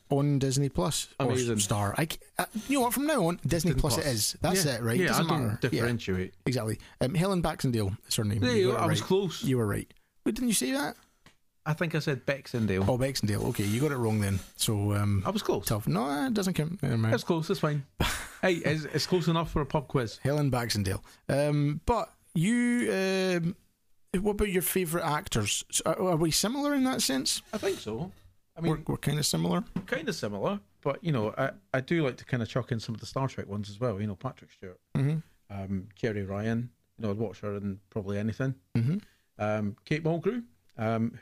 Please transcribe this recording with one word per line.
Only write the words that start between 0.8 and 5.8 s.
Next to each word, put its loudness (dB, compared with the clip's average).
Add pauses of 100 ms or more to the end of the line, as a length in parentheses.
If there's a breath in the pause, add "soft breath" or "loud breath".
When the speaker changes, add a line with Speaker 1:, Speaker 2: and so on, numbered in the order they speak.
Speaker 1:
or 2
Speaker 2:
Amazing. 2
Speaker 1:
Star. 0
I 2
c-, -6 (200)
uh, 2 (240)
you 2
know 4
what? 2
From 0
now 4
on, 0
Disney 2
Plus 2
it 0
Speaker 2:
Disney 0
Plus. 0
Speaker 1:
is. -2
That's 2
Speaker 2:
Yeah. 2
Speaker 1:
it, -4
right? 0
Speaker 2:
Yeah, 4
Speaker 1:
Doesn't 2
Speaker 2:
I -2
don't 2
Speaker 1:
matter. -2
Yeah. 2
Speaker 2:
differentiate. 0 (120)